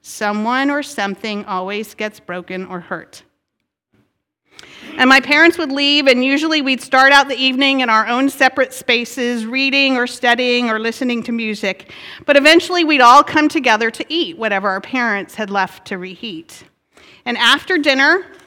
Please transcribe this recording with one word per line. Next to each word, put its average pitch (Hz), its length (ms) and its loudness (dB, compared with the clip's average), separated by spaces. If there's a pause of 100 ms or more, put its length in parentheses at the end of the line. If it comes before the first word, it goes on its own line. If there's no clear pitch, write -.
Someone 220 680 -4
or 294 120 -2
something 208 600 -8
always 202 520 -8
gets 214 260 -10
broken 185 440 -12
or 185 140 -12
hurt." - 440 -14 (1700)
And 254 120 2
my 269 100 6
parents 294 380 2
would 302 140 -6
leave, 285 360 2
and 247 160 4
usually 302 380 0
we'd 262 200 -2
start 262 300 4
out 277 160 6
the 269 80 -4
evening 262 460 0
in 247 80 0
our 220 180 2
own 254 220 0
separate 262 440 0
spaces, 240 720 -4
reading 269 520 0
or 254 100 -2
studying 247 640 0
or 220 100 -2
listening 233 440 -4
to 233 100 -6
music. 214 580 -6 (340)
But 285 120 4
eventually 339 480 4
we'd 294 160 2
all 254 220 8
come 302 260 0
together 233 420 0
to - 160 -10
eat 208 300 -6
whatever 202 320 -2
our 190 120 -4
parents 226 540 -4
had 214 140 -6
left 196 380 -4
to 196 100 -8
reheat. 180 680 -14 (640)
And 240 120 -4
after 277 400 0
dinner, 294 480 2 (220)